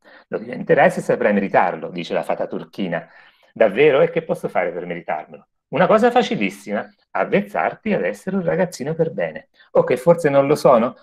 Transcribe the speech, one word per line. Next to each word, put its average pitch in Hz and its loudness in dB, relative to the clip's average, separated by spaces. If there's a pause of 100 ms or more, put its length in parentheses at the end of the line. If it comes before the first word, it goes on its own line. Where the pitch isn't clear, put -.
(280)
"Lo 90 -8
diventerai 143 0
se - -6
saprai 120 0
meritarlo", 92 0
dice 90 -8
la 85 0
fata 90 -4
turchina. 90 -8 (460)
"Davvero? 131 4
E 165 2
che 165 -4
posso - -6
fare 90 -2
per 87 -8
meritarmelo?" 82 -10 (220)
"Una 165 2
cosa 220 4
facilissima, 117 -2 (220)
avvezzarti 190 -2
ad 110 -2
essere 196 -6
un 185 -2
ragazzino 165 -4
per 160 -2
bene." - -8 (240)
"O 175 6
che 127 0
forse 170 2
non 139 4
lo 147 2
sono?" 127 4